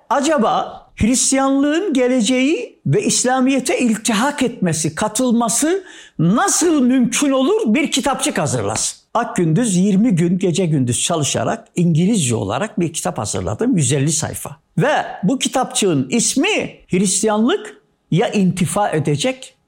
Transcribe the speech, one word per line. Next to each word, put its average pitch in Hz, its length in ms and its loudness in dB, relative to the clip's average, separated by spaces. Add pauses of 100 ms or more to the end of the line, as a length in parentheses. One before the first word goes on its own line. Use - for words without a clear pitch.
(100)
acaba 240 720 0 (140)
Hristiyanlığın 277 960 0
geleceği 254 920 0
ve 247 160 2
İslamiyet'e 262 760 0
iltihak 240 640 0
etmesi, 180 520 -2
katılması 240 880 0 (340)
nasıl 302 640 2
mümkün 254 480 2
olur? 269 440 2
Bir 285 160 0
kitapçık 269 480 -2
hazırlasın. 110 640 -2 (120)
Akgündüz 202 640 0
yirmi 202 340 4
gün 175 280 2
gece 180 280 0
gündüz 131 360 0
çalışarak 156 760 -2
İngilizce 170 580 2
olarak 113 460 -4
bir 165 120 -2
kitap - 260 -6
hazırladım, 107 580 -2
yüz 135 160 2
elli 147 200 0
sayfa. - 440 -6 (220)
Ve 240 280 2 (160)
bu 247 160 0
kitapçığın 214 720 -2
ismi 269 680 -2 (120)
Hristiyanlık 214 920 0 (300)
ya 175 160 2
intifa 196 640 0
edecek 160 640 -2 (140)